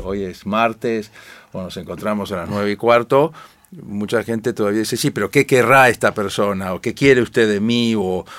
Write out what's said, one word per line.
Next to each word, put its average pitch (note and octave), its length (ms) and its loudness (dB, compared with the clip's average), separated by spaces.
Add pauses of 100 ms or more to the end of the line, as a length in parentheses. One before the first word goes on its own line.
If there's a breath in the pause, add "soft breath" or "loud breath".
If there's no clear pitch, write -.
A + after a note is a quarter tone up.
"Hoy G2 200 -6
es F2+ 220 -12
martes", A2+ 640 -2 (400 soft breath)
o F#2 120 -10
"Nos F2 140 -12
encontramos F#2+ 540 -6
a F#2 60 -4
las E2 120 -8
nueve G2+ 220 -2
y G2+ 60 -4
cuarto", A#2+ 560 2 (500 soft breath)
mucha G#2 400 -4
gente A2+ 300 -4
todavía G#2 280 0
dice, A2 140 -4
"Sí, C3+ 160 -2
pero G2+ 180 -4
¿qué C#3 160 2
querrá B2+ 440 6
esta G#2+ 240 0
persona?", G2 600 -2
o F2 60 -6
"¿Qué A2+ 140 -4
quiere C3+ 280 4
usted A2 280 2
de G#2 100 0
mí?", A#2 380 0
o F#2 260 -2 (160 loud breath)